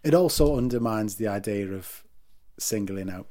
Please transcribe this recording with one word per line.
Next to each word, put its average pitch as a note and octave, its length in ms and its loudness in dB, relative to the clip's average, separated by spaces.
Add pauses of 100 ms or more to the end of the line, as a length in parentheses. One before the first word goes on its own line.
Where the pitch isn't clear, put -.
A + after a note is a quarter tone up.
It D3+ 100 4
also D3+ 420 4
undermines A#2 600 0
the G#2+ 140 -2
idea G2+ 420 -2
of - 320 -12 (560)
singling G2 500 -4
out F#2 220 -10